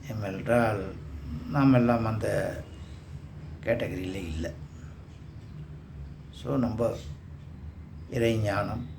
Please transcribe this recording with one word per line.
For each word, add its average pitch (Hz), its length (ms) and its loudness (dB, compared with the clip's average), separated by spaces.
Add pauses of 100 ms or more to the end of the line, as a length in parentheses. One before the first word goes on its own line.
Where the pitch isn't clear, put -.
(100)
ஏனென்றால் 107 720 2 (720)
நாம் 135 240 10
எல்லாம் 117 320 6
அந்த 110 180 0 (1400)
கேட்டகரியிலே 95 580 0 (100)
இல்லை. 78 180 -2 (1900)
So, 135 240 0
நம்ம 110 260 2 (1300)
இறை 117 140 6 (120)
ஞானம் 101 400 2 (140)